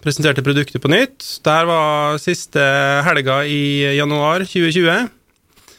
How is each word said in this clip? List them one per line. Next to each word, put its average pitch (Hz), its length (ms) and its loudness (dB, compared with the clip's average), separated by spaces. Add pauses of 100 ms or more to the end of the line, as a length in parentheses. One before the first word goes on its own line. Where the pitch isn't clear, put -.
presenterte 147 400 0
produktet 143 400 -2
på 139 80 2
nytt. - 540 -2
Der 160 200 2
var 151 540 0
siste - 400 -4 (460)
helga 143 420 0
i 143 500 0
januar 147 460 0
tjue 170 300 0
tjue. 180 360 2 (720)